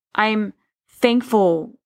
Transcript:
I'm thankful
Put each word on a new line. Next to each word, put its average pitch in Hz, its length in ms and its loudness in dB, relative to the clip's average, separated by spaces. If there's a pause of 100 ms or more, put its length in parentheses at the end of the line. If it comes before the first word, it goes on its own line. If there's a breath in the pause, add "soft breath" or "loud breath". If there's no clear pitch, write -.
(140)
I'm 214 400 -2 (360)
thankful 208 960 0